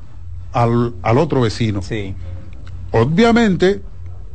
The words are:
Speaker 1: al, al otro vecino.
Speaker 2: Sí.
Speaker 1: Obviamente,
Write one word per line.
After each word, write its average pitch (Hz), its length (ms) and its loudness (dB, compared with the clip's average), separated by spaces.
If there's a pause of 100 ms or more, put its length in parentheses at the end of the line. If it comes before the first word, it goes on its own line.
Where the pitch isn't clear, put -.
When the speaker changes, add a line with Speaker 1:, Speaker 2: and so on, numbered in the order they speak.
(540)
Speaker 1:
al, 120 400 2 (100)
al 113 160 4
otro 139 220 2
vecino. 107 420 0
Speaker 2:
Sí. 98 320 -6 (760)
Speaker 1:
Obviamente, 196 920 4 (540)